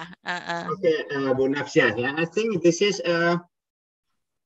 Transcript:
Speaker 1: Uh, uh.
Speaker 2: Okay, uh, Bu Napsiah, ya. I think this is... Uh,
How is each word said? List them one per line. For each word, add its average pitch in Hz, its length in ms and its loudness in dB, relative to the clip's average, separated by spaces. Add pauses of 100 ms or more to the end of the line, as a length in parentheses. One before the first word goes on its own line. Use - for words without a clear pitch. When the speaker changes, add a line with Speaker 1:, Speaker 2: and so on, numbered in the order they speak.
(240)
Speaker 1:
Uh, 180 240 -6
uh. 170 180 -6 (140)
Speaker 2:
Okay, 165 180 2 (140)
uh, 135 240 0
Bu 135 160 2
Napsiah, 139 480 2
ya. 131 160 -2
I 160 80 0
think 202 400 -2
this 170 160 4
is... 185 240 0
Uh, 170 400 2 (1040)